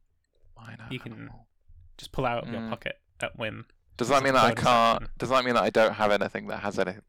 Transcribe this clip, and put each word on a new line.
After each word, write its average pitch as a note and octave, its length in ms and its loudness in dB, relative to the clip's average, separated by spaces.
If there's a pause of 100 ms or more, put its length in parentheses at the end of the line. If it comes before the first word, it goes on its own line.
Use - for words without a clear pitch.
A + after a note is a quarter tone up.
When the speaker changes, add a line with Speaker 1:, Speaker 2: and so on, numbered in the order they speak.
(560)
Speaker 1:
Minor A2+ 340 -20
Speaker 2:
you B2+ 100 -8
can A#2 120 -14
Speaker 1:
animal. A2 360 -18 (500)
Speaker 2:
just - 140 -18
pull C3 140 -2
out A#2+ 200 -2
of A#2 60 -10
your A2+ 100 -6
Speaker 1:
Mm. A2+ 80 -8
Speaker 2:
pocket - 300 -10 (200)
at - 180 -6
whim. A2 280 -8 (300)
Speaker 1:
Does A#2 120 -4
that C#3+ 80 4
Speaker 2:
It's C3 40 6
a B2 40 -4
Speaker 1:
mean C3+ 100 2
that A#2+ 100 6
I A#2 60 6
Speaker 2:
bonus A2 140 -2
Speaker 1:
can't, A#2 380 4
Speaker 2:
action. - 160 -10
Speaker 1:
does A#2+ 120 -6
that C3 140 2
mean B2 100 0
that G#2+ 100 2
I G#2+ 60 2
don't A2 240 4
have G#2+ 160 2
anything G#2 380 -2
that G2+ 120 -8
has G2+ 180 -6
any, F#2 160 -2 (140)